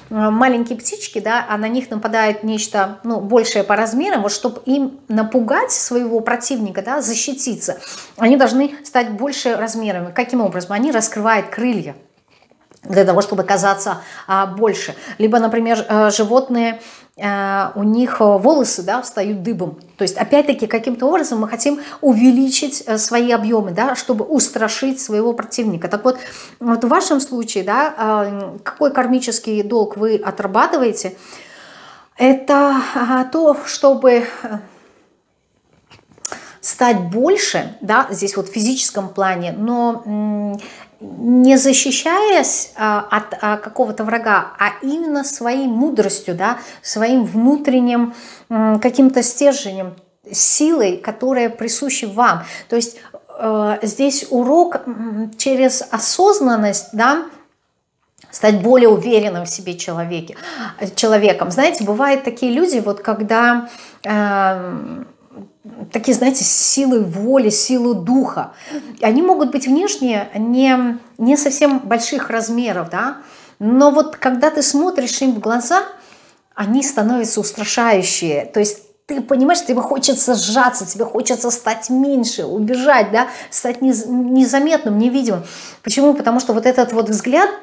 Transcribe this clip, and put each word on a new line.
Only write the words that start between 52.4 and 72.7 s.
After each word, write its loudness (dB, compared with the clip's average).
То -2
есть, -2
э, -2
здесь 0
урок, 4
м, -8
через 0
осознанность, 2
да, 2
стать 2
более 8
уверенным 2
в -8
себе -8
человеке, -8
человеком. 2
Знаете, 2
бывают 0
такие -2
люди, 2
вот -4
когда, 0
эм, -2
такие, 0
знаете, 2
силы 2
воли, 2
силы 2
духа. 0
Они 4
могут 4
быть -2
внешне 0
не, 2
не 4
совсем 2
больших -2
размеров, -4